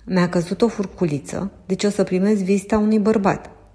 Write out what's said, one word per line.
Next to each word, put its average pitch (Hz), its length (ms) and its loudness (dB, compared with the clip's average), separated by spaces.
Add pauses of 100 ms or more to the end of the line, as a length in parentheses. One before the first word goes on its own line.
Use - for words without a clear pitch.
„Mi-a 175 240 2
căzut 175 340 -2
o 233 60 4
furculiță, 185 800 -4 (160)
deci 185 180 -4
o 208 60 2
să 196 140 0
primesc 196 360 2
vizita 196 380 0
unui 214 200 2
bărbat”? 202 520 0 (240)